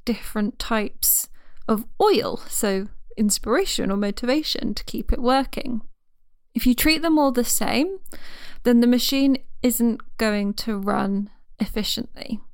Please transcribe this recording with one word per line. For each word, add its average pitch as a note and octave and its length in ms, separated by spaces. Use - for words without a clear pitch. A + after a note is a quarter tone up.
different - 560
types - 680
of A3 180
oil, G4 480
so G3 380
inspiration G#3+ 720
or G3 80
motivation A3 760
to - 100
keep - 300
it - 80
working. B3+ 600
If - 140
you B3 80
treat D#4 260
them D#4+ 160
all C#4+ 140
the A#3+ 140
same, F4+ 540
then A#3+ 180
the A#3 60
machine C4+ 500
isn't A#3 380
going G#3 380
to G#3+ 220
run G3+ 520
efficiently. - 840